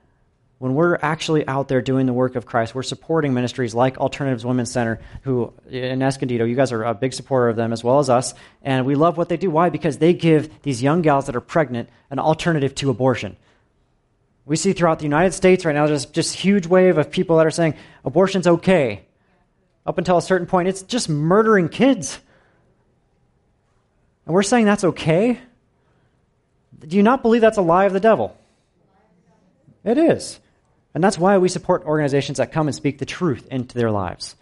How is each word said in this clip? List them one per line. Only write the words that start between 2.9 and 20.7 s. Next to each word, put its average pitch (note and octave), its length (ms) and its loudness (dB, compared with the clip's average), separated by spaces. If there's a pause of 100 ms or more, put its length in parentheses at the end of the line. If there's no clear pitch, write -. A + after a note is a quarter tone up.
ministries B2 400 -4
like C3 240 0
Alternatives C3 480 -4
Women's B2 240 -2
Center, A2+ 300 -4 (220)
who B2 300 -4 (160)
in B2+ 340 -6
Escondido, C3 420 -2
you A#2+ 100 -2
guys B2+ 180 0
are A2 120 -4
a A#2 100 -2
big B2+ 180 -4
supporter B2+ 360 0
of A2 80 -2
them A2+ 160 -2
as A#2 120 -8
well B2+ 140 2
as C#3 100 0
us, B2 240 0 (300)
and C3 240 -2
we C#3+ 80 0
love D#3 240 2
what E3+ 100 -2
they F3 80 -4
do. F3 140 -4
Why? E3 180 2
Because D#3 300 -4
they E3+ 160 4
give D#3 480 0
these B2+ 200 -4
young D3+ 200 2
gals C#3 240 2
that B2 100 -8
are A#2+ 60 -4
pregnant B2 480 -4 (200)
an C3 80 -6
alternative D#3 580 0
to C#3 120 -4
abortion. A#2+ 480 -2 (1120)
We D3 100 -4
see F#3+ 160 0
throughout D#3+ 280 0
the D3+ 40 -10
United D#3 280 2
States F#3 320 2
right D#3 100 0
now, D3 140 2
there's D3 180 -2
just - 280 -4
huge G3 320 0
wave F#3 300 4
of D3 140 0
people E3+ 260 0
that D#3+ 100 4
are D#3 40 2
saying, D#3+ 240 0 (300)
"Abortion's F3+ 420 0
okay." E3 560 2 (840)
Up D#3+ 140 -4
until F3+ 180 2
a E3 60 2
certain F3+ 240 0
point, F3+ 220 0
it's F#3+ 140 -6